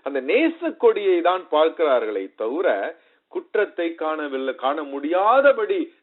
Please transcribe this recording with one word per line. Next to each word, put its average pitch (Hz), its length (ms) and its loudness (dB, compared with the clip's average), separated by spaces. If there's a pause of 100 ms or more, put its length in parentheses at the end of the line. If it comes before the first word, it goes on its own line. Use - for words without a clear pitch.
அந்த 139 180 -4
நேச 302 560 0
கொடியை 202 440 2
தான் 180 280 0
பார்க்கிறார்களே 131 840 0
தவிர 123 640 -2 (280)
குற்றத்தை 175 680 -4
காணவில்லை, 147 600 -6
காண 147 280 -4
முடியாதபடி 190 1200 2